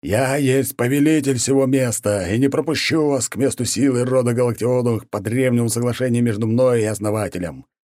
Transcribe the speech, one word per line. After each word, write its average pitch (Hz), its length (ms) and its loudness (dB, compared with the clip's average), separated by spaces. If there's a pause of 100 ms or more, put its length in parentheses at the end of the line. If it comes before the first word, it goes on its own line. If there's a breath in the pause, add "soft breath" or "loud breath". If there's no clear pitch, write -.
«Я 127 340 0
есть 135 400 0
повелитель 139 600 2
всего 135 300 2
места 104 640 0
и 107 100 0
не 135 100 4
пропущу 151 600 0
вас 135 200 -2
к - 80 -10
месту 123 280 -2
силы 120 400 0
рода 123 280 2
Галактионовых 120 800 0
по 104 100 -4
древнему 120 480 0
соглашению 120 540 -2
между 113 240 -2
мной 120 360 2
и 107 40 0
основателем. 101 800 -4 (180)